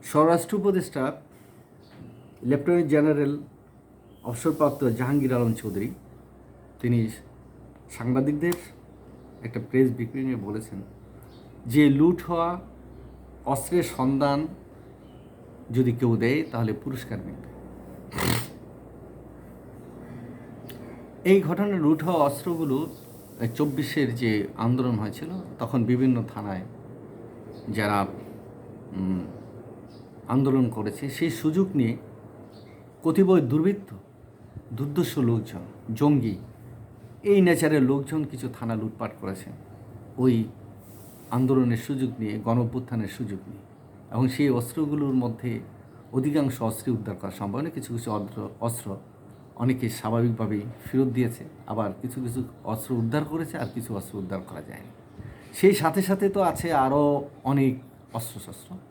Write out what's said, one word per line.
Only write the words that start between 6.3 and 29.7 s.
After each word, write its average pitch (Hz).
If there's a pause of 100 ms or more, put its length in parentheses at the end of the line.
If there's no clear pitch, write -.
তিনি 120 (920)
সাংবাদিকদের 147 (880)
একটা 117
প্রেস 127
ব্রিফিংয়ে 123 (100)
বলেছেন 104 (880)
যে 127
লুট 160
হওয়া 170 (960)
অস্ত্রের 143 (100)
সন্ধান 139 (1300)
যদি 123
কেউ 120
দেয় 120 (120)
তাহলে 113
পুরস্কার 113
মিলবে। - (3750)
এই 190
ঘটনায় 175
লুট 151
হওয়া 170
অস্ত্রগুলো, 156 (640)
এই 117
চব্বিশের 147
যে 117 (260)
আন্দোলন 123
হয়েছিল 113 (280)
তখন 120 (120)
বিভিন্ন 127 (140)
থানায় 101 (1040)
যারা, 104 (960)
উম, 92 (1040)